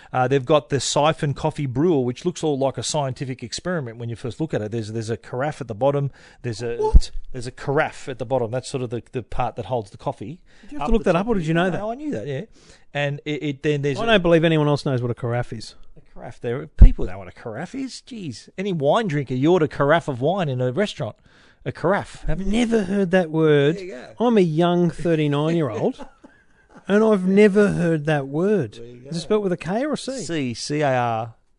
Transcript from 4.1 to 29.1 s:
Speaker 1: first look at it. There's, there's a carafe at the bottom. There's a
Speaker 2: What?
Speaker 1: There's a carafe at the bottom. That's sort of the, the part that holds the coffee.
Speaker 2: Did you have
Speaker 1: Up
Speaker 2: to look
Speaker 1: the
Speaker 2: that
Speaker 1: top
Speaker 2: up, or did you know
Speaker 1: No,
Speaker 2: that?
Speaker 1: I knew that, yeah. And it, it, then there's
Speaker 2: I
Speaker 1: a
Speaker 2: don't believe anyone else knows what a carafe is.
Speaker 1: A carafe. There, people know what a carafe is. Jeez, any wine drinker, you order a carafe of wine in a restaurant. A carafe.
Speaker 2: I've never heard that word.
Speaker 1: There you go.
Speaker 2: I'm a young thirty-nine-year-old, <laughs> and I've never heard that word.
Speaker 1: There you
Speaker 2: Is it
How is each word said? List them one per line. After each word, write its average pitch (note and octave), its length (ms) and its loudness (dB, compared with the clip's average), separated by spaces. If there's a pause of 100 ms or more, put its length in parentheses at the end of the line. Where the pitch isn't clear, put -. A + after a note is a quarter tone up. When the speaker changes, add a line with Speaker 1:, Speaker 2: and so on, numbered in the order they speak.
Speaker 1:
first - 240 -8
look - 140 -4
at A2 80 -2
it. G#2+ 100 -6
There's, A2 200 -6
there's A2 180 -6
a A#2 80 -4
carafe C#3 440 -8
at A#2 60 -14
the A2+ 60 -8
bottom. C#3 380 0 (320)
There's A#2 180 -8
a A#2+ 160 -6
Speaker 2:
What? G#4+ 320 8 (220)
Speaker 1:
There's B2 160 -8
a B2+ 40 -10
carafe C#3+ 560 -4
at C3 120 -8
the B2+ 80 -8
bottom. B2 240 0
That's B2+ 180 -6
sort C3 140 -6
of A2+ 80 -8
the, A#2 100 -6 (120)
the B2+ 100 -6
part - 320 -4
that A2+ 100 -10
holds A#2 240 -6
the - 80 -20
coffee. C3+ 440 -10 (200)
Speaker 2:
Did G#3 120 -18
you D4 40 -10
have C#4 60 -4
Speaker 1:
Up D3+ 60 -4
Speaker 2:
to - 40 2
look A3 120 4
Speaker 1:
the F#3 80 4
Speaker 2:
that E3 40 2
Speaker 1:
top F3+ 80 0
Speaker 2:
up, - 40 -10
or A#3+ 100 2
did D#3 80 -4
you D#3+ 80 2
know E3+ 100 2
Speaker 1:
No, F#3 60 0
Speaker 2:
that? D#3+ 100 -4
Speaker 1:
I A3 140 -6
knew D4 160 -8
that, A#2+ 160 -6
yeah. C#3+ 160 -6 (500)
And C#3+ 320 -4
it, D3+ 180 -4
it, C#3+ 200 -6
then D3 180 0
there's C#3 180 -2
Speaker 2:
I A3 40 -4
Speaker 1:
a - 20 -2
Speaker 2:
don't A3 160 4
believe E3+ 220 4
anyone D#3+ 240 4
else D3 180 0
knows C3 160 0
what B2 80 -2
a A#2 60 -4
carafe A#2+ 380 -4
is. A2 200 -14 (240)
Speaker 1:
A D3+ 40 -20 (120)
carafe. - 260 -16
There, B2+ 280 -6
people - 380 10
know F#2 120 -6
what F#2 100 -16
a F#2 40 -16
carafe A#2+ 420 -10
is. C4+ 320 -10
Jeez, F#3 440 -14 (100)
any G3 140 -2
wine E3+ 340 2
drinker, C#3+ 260 -2
you C3+ 180 4
order F3 140 4
a C3+ 40 2
carafe D3 380 2
of B2 140 -4
wine E3 280 0
in B2+ 120 -2
a B2+ 100 0
restaurant. C#3 440 -4 (500)
A C3+ 60 -6
carafe. - 560 -2
Speaker 2:
I've F#3 180 0
never A3 380 2
heard F#3+ 260 0
that F3 220 2
word. D3+ 460 4
Speaker 1:
There - 80 -10
you - 80 -12
go. - 260 -16
Speaker 2:
I'm A3 180 4
a G3 40 8
young F3 500 2
thirty-nine-year-old, D#3 1120 -2 (400)
<laughs> - 440 -20
and G#3 160 4
I've G3+ 200 2
never G3+ 440 6
heard E3 360 0
that D3 220 0
word. D#3+ 460 -2
Speaker 1:
There A#2 120 -16
you B2 200 -18
Speaker 2:
Is - 0 -
it C#3 60 -14